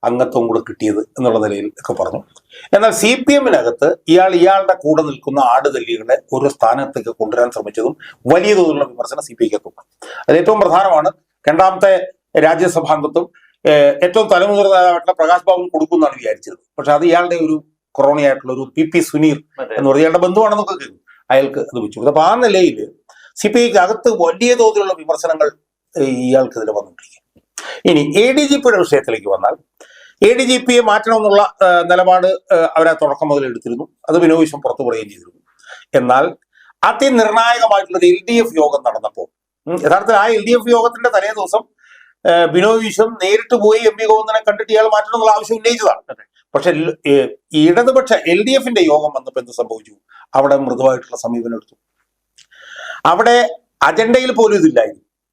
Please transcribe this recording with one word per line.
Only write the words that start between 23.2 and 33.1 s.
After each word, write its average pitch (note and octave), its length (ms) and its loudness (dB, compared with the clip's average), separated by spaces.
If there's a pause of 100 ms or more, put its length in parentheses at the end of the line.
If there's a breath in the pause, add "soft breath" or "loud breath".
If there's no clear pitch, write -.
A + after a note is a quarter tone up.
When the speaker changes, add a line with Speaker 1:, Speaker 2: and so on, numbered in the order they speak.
Speaker 1:
സി - 120 -6
പി G#3 120 0
ഐക്ക് A#3+ 180 2
അകത്ത് G#3 320 0
വലിയ F3+ 440 0
തോതിലുള്ള G#3+ 400 0
വിമർശനങ്ങൾ, D#3+ 540 -4 (540)
ഏഹ്, C3+ 80 -2
ഇയാൾക്കെതിരെ B2+ 680 -2
വന്നുകൊണ്ടിരിക്കും. - 460 -16 (680 loud breath)
ഇനി D#3 120 2 (220)
എ - 100 4
ഡി D4 180 2
ജി C#4+ 40 2
പിയുടെ B3 220 0
വിഷയത്തിലേക്ക് A#2 580 -2
വന്നാൽ G#2+ 200 -4 (720 soft breath)
എ A#3+ 80 4
ഡി C4 60 -2
ജി B3+ 220 0
പിയെ B3 240 2
മാറ്റണമെന്നുള്ള, G#3+ 520 2 (240)
ഏഹ്, F3 260 2
നിലപാട്, F#3 360 2
ഏഹ്, F3+ 400 0 (100)
അവരെ E3 160 2
തുടക്കം D#3 340 -4